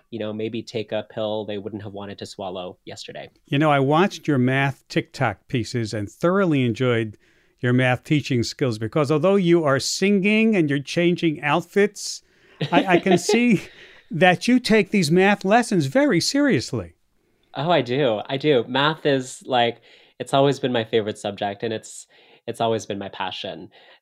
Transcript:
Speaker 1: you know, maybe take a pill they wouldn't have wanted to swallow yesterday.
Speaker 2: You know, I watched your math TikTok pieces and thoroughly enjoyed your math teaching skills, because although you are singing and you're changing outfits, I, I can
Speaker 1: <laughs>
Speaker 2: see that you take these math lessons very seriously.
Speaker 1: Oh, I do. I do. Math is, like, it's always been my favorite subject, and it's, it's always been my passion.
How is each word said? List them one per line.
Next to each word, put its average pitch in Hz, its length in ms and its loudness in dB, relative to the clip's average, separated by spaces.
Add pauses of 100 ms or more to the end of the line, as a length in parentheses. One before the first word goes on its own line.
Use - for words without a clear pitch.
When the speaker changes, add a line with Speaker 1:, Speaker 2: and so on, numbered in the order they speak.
(100)
Speaker 1:
you 117 80 -8
know, 107 120 -6
maybe 110 320 -8
take 110 300 -8
a 107 160 -4
pill 107 380 -6
they 107 100 -8
wouldn't 101 260 -10
have 101 120 -14
wanted 101 240 -12
to 104 80 -12
swallow 92 580 -12
yesterday. - 460 -16 (160)
Speaker 2:
You 143 120 -2
know, 156 120 2
I 143 80 4
watched 151 500 0
your 147 80 2
math 131 520 0
TikTok - 600 -6
pieces 117 460 -4
and 104 160 -6
thoroughly 170 560 2
enjoyed 117 500 -2 (440)
your 123 120 0
math 127 320 2
teaching 139 380 0
skills, 117 360 -4
because 123 320 -2
although 165 260 4
you 170 280 4
are 135 160 2
singing 208 760 2
and 165 140 2
you're 143 120 -2
changing 170 600 0
outfits, 175 800 -2 (480)
I, 175 140 2
I 185 140 2
can 180 200 2
Speaker 1:
<laughs> - 140 -4
Speaker 2:
see 233 300 4 (480)
that 180 360 2
you 247 140 4
take 214 300 2
these 180 200 2
math 190 360 4
lessons 208 400 2
very 240 340 2
seriously. 143 720 0 (640)
Speaker 1:
Oh, 156 160 -2
I 165 100 4
do. 120 460 0
I 139 100 -4
do. 135 320 2
Math 143 380 0
is, 135 400 -2
like, 120 340 0 (380)
it's - 160 -4
always 139 260 4
been 127 120 -2
my 113 120 0
favorite 107 320 -2
subject, 101 460 -6
and 113 100 -4
it's, - 340 -12 (400)
it's 117 160 -6
always 113 240 0
been 101 120 -8
my 98 120 -12
passion. 92 580 -10 (340)